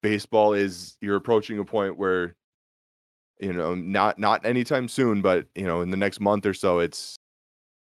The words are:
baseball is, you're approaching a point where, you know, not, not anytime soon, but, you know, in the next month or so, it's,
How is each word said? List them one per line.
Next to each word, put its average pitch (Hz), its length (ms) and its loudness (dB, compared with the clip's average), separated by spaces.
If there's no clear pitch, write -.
baseball 107 520 2
is, 95 460 -2
you're 101 160 -2
approaching 107 420 0
a 101 60 -4
point 98 340 -4
where, 90 380 -2
you 98 140 -6
know, 87 220 -2
not, 95 440 0
not 104 280 0
anytime 123 420 -2
soon, 113 320 0
but, 92 340 2
you 95 100 -6
know, 87 180 0
in 90 80 -4
the 95 60 -4
next 98 240 -2
month 104 260 2
or 98 80 0
so, 90 240 2
it's, - 380 -4